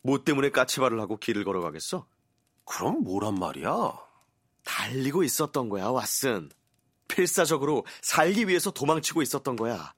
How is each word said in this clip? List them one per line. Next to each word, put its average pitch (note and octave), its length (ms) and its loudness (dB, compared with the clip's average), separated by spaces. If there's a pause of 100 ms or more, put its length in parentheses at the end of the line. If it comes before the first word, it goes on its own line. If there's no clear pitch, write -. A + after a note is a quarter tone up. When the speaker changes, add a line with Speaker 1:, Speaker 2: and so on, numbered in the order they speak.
Speaker 1:
뭐 C3+ 220 2
때문에 C#3 260 4
까치발을 B2+ 500 2
하고 G#2 180 -4
길을 G#2 260 -2
걸어가겠어? F2+ 640 -4 (580)
Speaker 2:
그럼 A3 380 -2
뭐란 G2 320 -2
말이야? F#2 580 -2 (720)
Speaker 1:
달리고 C3+ 600 -2
있었던 C3+ 460 0
거야, G2 200 -2
왓슨. A#2+ 600 0 (580)
필사적으로 D3+ 800 2 (160)
살기 G3 460 4
위해서 F3+ 240 2
도망치고 D#3 500 0
있었던 C3 340 -2
거야. A2 420 -4